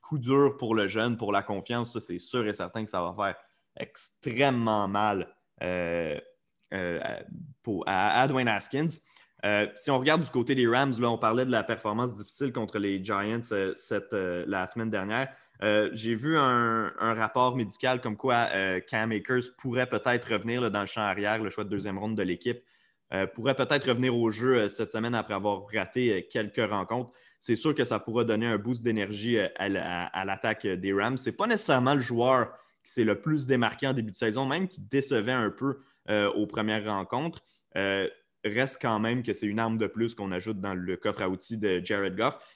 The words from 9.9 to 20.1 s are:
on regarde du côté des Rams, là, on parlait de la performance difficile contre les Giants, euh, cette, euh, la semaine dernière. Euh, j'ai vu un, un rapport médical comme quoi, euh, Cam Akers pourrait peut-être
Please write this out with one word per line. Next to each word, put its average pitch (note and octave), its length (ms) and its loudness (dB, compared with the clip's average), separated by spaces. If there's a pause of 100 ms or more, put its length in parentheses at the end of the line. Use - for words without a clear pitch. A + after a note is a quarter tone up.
on C3+ 80 4
regarde D3+ 240 4
du B2+ 80 -6
côté B2 240 2
des B2 120 6
Rams, B2+ 320 4
là, A#2+ 120 4
on A2+ 60 0
parlait A#2 280 2
de B2+ 60 0
la A2 120 2
performance A2+ 520 -2
difficile B2 360 -6
contre A2 280 -4
les G2 240 -2
Giants, G#2 360 -2 (120)
euh, G2 240 -2
cette, - 380 -6
euh, F2+ 340 -2
la F#2 200 -2
semaine A2+ 220 -4
dernière. G#2+ 400 -2 (320)
Euh, G#2 320 4
j'ai A2+ 220 -2
vu D3+ 220 0
un, A#2+ 640 2
un A2+ 140 2
rapport B2 420 0
médical B2+ 460 0
comme G#2+ 160 -4
quoi, A#2+ 360 2
euh, F#2+ 260 2
Cam A2 320 -2
Akers B2 480 -2
pourrait B2+ 280 0
peut-être A#2+ 460 0